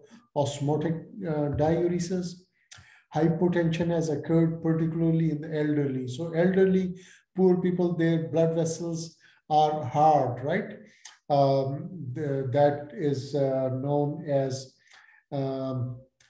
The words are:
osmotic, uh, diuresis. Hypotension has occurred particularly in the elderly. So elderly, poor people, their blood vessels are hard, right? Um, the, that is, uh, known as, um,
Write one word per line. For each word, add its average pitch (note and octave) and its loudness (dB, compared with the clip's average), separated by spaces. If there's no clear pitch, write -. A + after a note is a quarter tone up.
osmotic, D3+ 0
uh, D3 -2
diuresis. F3 0
Hypotension E3+ 2
has D#3+ 0
occurred E3 0
particularly D#3+ 0
in D3 -2
the D#3 -6
elderly. C#3+ 0
So E3 -8
elderly, F#3 2
poor F3+ 4
people, F3 0
their E3 2
blood E3 2
vessels E3+ -4
are D3+ 2
hard, C#3 2
right? E3+ -4
Um, C#3 2
the, C#3 -4
that C#3+ 2
is, C#3+ -4
uh, C3 0
known D3 -2
as, C3+ -2
um, C3 -4